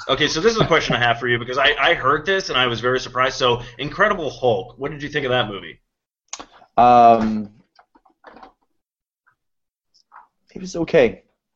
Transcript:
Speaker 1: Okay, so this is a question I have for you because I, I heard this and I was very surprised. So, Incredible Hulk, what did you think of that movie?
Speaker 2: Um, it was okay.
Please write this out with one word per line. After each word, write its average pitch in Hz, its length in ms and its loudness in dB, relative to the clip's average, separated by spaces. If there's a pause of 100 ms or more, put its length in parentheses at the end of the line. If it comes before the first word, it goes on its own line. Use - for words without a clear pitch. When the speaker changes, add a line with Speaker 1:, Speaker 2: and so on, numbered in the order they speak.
Speaker 1:
Okay, 135 180 0
so 160 140 -4
this 220 140 2
is 214 80 -4
a 139 40 2
question 156 300 0
I 117 40 -2
have 120 200 0
for 127 80 -4
you 120 100 0
because 123 200 -6
I, 143 200 2
I 151 140 2
heard 147 320 0
this 190 240 -2
and 151 100 -4
I 127 80 2
was 117 140 -4
very 127 180 0
surprised. 127 380 -4
So, 135 240 0 (160)
Incredible 165 540 -4
Hulk, 110 480 -2
what 139 120 -8
did 143 120 -14
you 143 80 -10
think 147 160 -4
of 123 60 -4
that 120 160 0
movie? 87 300 -14 (1000)
Speaker 2:
Um, 113 720 6 (3000)
it 185 60 -14
was 185 160 -12
okay. 143 480 2 (320)